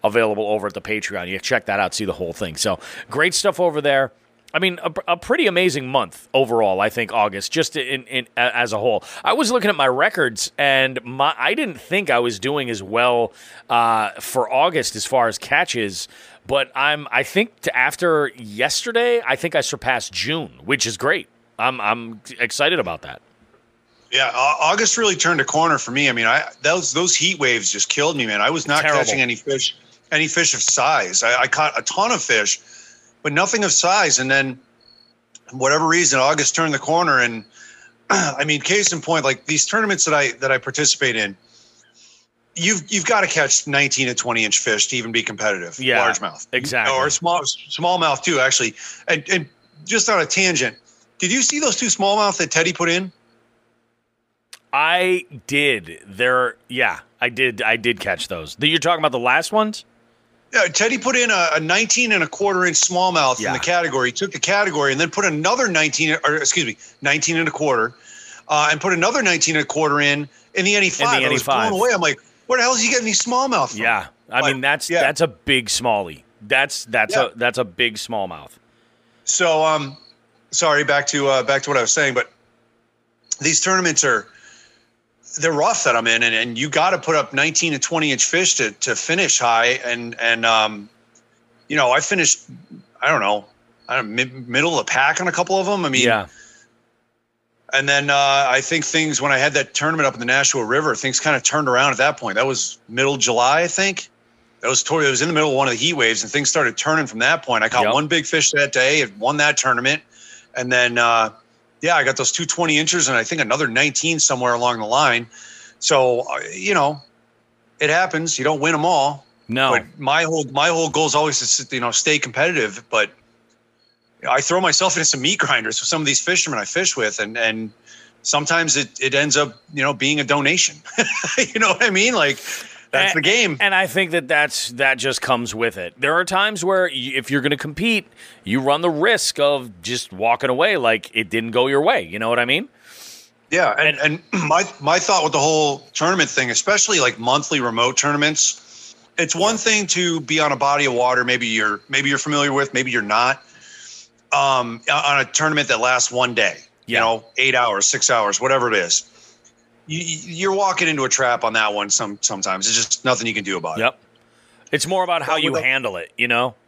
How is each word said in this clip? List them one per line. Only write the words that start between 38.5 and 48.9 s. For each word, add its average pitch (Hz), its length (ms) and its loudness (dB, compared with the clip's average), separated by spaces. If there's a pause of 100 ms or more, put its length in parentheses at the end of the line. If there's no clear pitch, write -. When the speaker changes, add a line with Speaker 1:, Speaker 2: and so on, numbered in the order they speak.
Speaker 2:
case 202 300 0
in 165 80 -6
point, 156 240 -2
like, 131 220 -2
these 151 220 0
tournaments 208 380 0
that 151 100 0
I, 139 240 2
that 135 120 0
I 131 60 2
participate 135 580 0
in, 101 220 -4 (1160)
you've, 175 360 -2
you've 196 140 -2
gotta 208 220 2
catch - 400 0
nineteen 139 400 0
to 120 80 -4
twenty 113 280 -2
inch 104 140 0
fish 107 300 0
to 131 100 -6
even 113 140 -6
be 113 100 0
competitive. 98 580 -4
Speaker 1:
Yeah, 117 300 2
Speaker 2:
Largemouth. - 420 -6
Speaker 1:
exactly. 127 460 -2
Speaker 2:
Or 139 140 0
small, 170 300 0
smallmouth 160 840 -2
too, 156 160 0
actually. 127 340 2 (340)